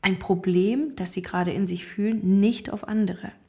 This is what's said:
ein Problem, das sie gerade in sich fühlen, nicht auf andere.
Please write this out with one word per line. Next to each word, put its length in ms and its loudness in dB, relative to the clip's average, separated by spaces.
ein 160 0
Problem, 800 2
das 180 -6
sie 80 -4
gerade 300 -2
in 160 0
sich 180 -6
fühlen, 540 2
nicht 320 2
auf 160 -8
andere. 440 -2